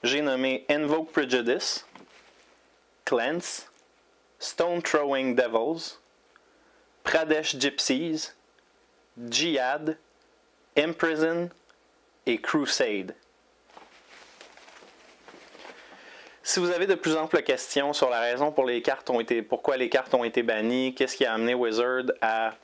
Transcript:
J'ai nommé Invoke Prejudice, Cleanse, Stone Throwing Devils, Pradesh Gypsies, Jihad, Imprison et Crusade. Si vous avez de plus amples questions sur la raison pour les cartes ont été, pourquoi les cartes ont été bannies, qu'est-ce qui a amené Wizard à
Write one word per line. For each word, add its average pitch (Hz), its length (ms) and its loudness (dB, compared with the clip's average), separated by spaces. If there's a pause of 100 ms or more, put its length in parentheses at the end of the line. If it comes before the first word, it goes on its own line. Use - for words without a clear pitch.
J'ai 139 180 0
nommé 131 480 0
Invoke 151 440 0
Prejudice, 127 720 0 (1200)
Cleanse, 139 680 -2 (680)
Stone 175 440 -2
Throwing 139 520 -2
Devils, 123 640 -2 (1080)
Pradesh 156 520 0
Gypsies, 143 760 -2 (960)
Jihad, 147 680 -2 (800)
Imprison 165 720 0 (760)
et 117 160 0
Crusade. 107 760 -2 (3250)
Si - 160 0
vous 175 120 2
avez 175 140 2
de 190 100 4
plus 160 200 0
amples 156 280 2
questions 143 500 0
sur 139 160 2
la 117 100 2
raison 123 320 0
pour 135 140 2
les 123 160 0
cartes - 280 -2
ont 120 120 2
été, 117 200 0
pourquoi 131 360 0
les 123 120 0
cartes 131 240 2
ont 123 120 4
été 117 180 0
bannies, 120 520 0
qu'est-ce 131 200 0
qui 135 100 2
a 113 80 0
amené 113 200 0
Wizard 123 580 0 (100)
à 113 420 0